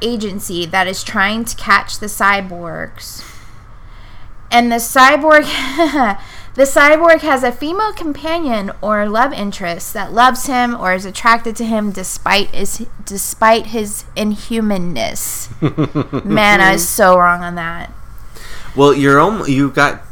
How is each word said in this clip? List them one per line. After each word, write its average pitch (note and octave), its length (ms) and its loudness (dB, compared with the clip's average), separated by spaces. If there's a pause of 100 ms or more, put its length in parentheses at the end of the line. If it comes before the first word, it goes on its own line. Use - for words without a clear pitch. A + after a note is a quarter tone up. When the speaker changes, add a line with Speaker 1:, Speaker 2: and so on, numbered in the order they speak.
Speaker 1:
agency G3+ 640 -4
that F3+ 200 0
is F#3+ 160 -6
trying G#3+ 440 -2
to - 100 -6
catch - 420 0
the G#3+ 80 -8
cyborgs. F#3 1160 -4 (1300)
And A#3+ 200 4
the A#3 60 0
cyborg, C#4+ 680 4
<laughs> C4+ 760 0 (380)
the C4 80 6
cyborg D#4 560 6
has C#4+ 220 0
a A#3+ 100 0
female F#4+ 420 -4
companion D4 760 -4 (120)
or G#3 260 0
love A#3 240 2
interest G3 640 -6
that G3 180 -6
loves B3 340 4
him B3 320 0
or F#3 140 0
is F#3+ 140 -2
attracted A3+ 500 0
to A#3+ 80 -4
him G#3+ 280 0
despite F#3+ 600 0
his, G3 320 0 (200)
despite A3 640 0
his G#3+ 360 -6 (100)
inhumanness. G#3 1300 -2 (140)
Speaker 2:
<laughs> C#3+ 600 -2
Speaker 1:
Man, G#3 360 4
I F#3+ 120 6
was F3 140 0
so F#3 300 4
wrong F3 260 4
on F3 120 -8
that. E3+ 360 -8 (840)
Speaker 2:
Well, C#3 160 6
you're C#3 260 4
almo-, F#3+ 280 2
you C#3 240 2
got C#3+ 420 0